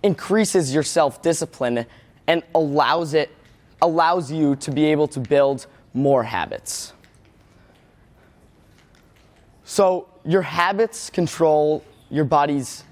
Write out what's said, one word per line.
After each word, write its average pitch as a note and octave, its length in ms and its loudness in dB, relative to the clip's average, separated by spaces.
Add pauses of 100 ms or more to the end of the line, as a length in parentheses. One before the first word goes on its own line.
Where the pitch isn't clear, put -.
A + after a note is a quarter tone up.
increases F#3+ 680 0
your D3+ 100 0
self-discipline C#3 1040 -2 (400)
and E3 160 2 (120)
allows D3 600 0
it, D3 160 0 (500)
allows E3 500 0
you D3 260 0
to C#3+ 140 -10
be D3 160 0
able D3+ 220 2
to C#3 120 -8
build C#3 460 0 (280)
more C3+ 280 2
habits. - 720 -8 (2750)
So F#3 440 0 (160)
your F3+ 180 0
habits F3 680 -2
control D#3 760 0 (260)
your D3 140 0
body's C#3+ 680 -2